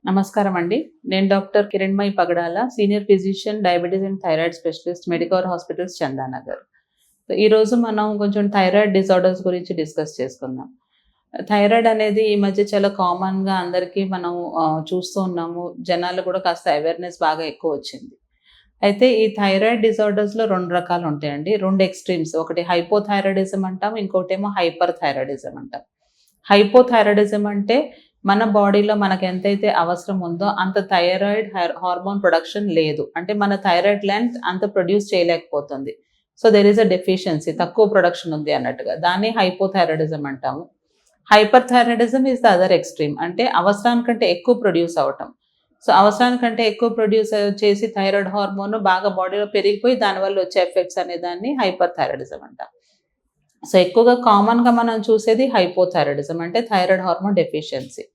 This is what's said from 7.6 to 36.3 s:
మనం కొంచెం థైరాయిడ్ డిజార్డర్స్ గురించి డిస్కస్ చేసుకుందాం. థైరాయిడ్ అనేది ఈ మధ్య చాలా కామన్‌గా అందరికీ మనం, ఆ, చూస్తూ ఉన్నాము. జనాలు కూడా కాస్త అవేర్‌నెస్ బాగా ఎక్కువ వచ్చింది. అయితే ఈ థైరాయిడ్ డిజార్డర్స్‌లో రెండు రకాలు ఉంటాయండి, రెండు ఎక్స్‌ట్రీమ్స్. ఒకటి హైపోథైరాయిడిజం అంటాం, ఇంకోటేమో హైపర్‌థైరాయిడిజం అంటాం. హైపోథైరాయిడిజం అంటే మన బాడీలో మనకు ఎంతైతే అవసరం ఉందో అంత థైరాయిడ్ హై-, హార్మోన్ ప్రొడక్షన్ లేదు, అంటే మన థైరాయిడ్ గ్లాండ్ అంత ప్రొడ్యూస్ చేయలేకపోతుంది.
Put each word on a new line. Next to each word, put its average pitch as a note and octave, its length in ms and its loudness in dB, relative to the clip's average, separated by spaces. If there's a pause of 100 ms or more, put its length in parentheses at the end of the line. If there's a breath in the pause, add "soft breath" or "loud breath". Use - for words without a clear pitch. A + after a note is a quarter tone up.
మనం G#3+ 420 -2
కొంచెం G3+ 300 0
థైరాయిడ్ G3+ 460 2
డిజార్డర్స్ F#3 540 2
గురించి F3+ 260 -4
డిస్కస్ D#3 480 -6
చేసుకుందాం. C3 480 -10 (720)
థైరాయిడ్ G#3 460 2
అనేది G#3+ 440 2
ఈ G#3 40 2
మధ్య G3 280 0
చాలా G3+ 240 0
కామన్‌గా F#3+ 680 -2
అందరికీ F3+ 500 -2
మనం, F3 540 -6
ఆ, D#3+ 260 0 (100)
చూస్తూ F3+ 280 -4
ఉన్నాము. F3 580 -6
జనాలు F3 420 -4
కూడా F#3 180 -4
కాస్త F3+ 300 -2
అవేర్‌నెస్ E3+ 520 -4
బాగా D#3+ 220 0
ఎక్కువ D#3 280 -6
వచ్చింది. - 440 -12 (680 soft breath)
అయితే A3 420 4
ఈ - 20 0
థైరాయిడ్ G#3 540 0
డిజార్డర్స్‌లో G#3+ 640 0
రెండు F3+ 280 -2
రకాలు F3 340 -2
ఉంటాయండి, D3+ 480 -4
రెండు F#3+ 280 2
ఎక్స్‌ట్రీమ్స్. F3 520 -4
ఒకటి E3 260 -2
హైపోథైరాయిడిజం F#3+ 1040 -2
అంటాం, G3 300 -6
ఇంకోటేమో G3 540 -4
హైపర్‌థైరాయిడిజం E3 1080 -4
అంటాం. - 240 -16 (680)
హైపోథైరాయిడిజం G#3 960 4
అంటే G#3 460 -2 (320 loud breath)
మన G3+ 180 2
బాడీలో G#3 520 2
మనకు F#3+ 300 0
ఎంతైతే G3 440 0
అవసరం F3 500 -2
ఉందో E3+ 260 -4
అంత F#3+ 340 -2
థైరాయిడ్ G3 800 0
హై-, E3+ 200 -2
హార్మోన్ F#3 440 -4
ప్రొడక్షన్ F#3 480 0
లేదు, D#3 480 0
అంటే F3+ 160 -6
మన G3+ 220 0
థైరాయిడ్ G3 500 2
గ్లాండ్ A#3 400 -2
అంత F#3+ 280 -4
ప్రొడ్యూస్ G3+ 400 0
చేయలేకపోతుంది. D3 840 -4 (400)